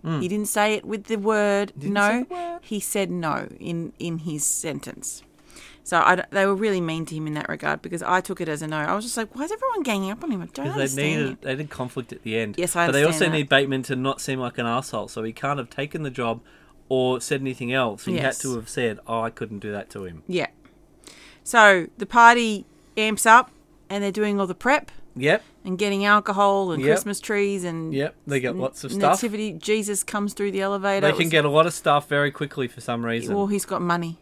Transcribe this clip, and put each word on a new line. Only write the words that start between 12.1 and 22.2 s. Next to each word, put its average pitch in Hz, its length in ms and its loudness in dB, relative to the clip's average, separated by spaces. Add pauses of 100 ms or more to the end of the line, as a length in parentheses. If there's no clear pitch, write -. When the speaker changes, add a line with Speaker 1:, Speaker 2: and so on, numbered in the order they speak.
Speaker 1:
at - 100 -18
the 110 140 -4
end. 104 200 -4
Speaker 2:
Yes, 175 180 -2
I 170 120 2
Speaker 1:
But 135 40 2
they 139 120 4
also 160 40 6
Speaker 2:
understand 160 260 2
that. 156 40 0
Speaker 1:
need 143 120 -2
Bateman 135 340 2
to 131 120 -4
not 131 260 -2
seem 131 180 -4
like 120 180 -6
an 120 80 -2
asshole, 117 420 -4
so 113 160 -10
he 113 100 -6
can't 143 260 -4
have 117 100 -10
taken 147 340 -8
the 139 80 -6
job 120 300 -4 (480)
or 127 320 2
said 139 180 -2
anything 127 340 -6
else. 120 320 -2
He 180 100 -2
Speaker 2:
Yes. 151 80 -2
Speaker 1:
had 135 260 -2
to 123 80 -2
have 110 100 -10
said, 117 400 -4
"Oh, 113 140 -2
I 113 80 -4
couldn't 107 300 -10
do 104 120 -8
that - 200 -8
to 98 140 -12
him." 85 220 -14
Speaker 2:
Yeah. 180 200 -2 (960)
So 202 440 6 (100)
the 196 80 -6
party 233 600 8 (320)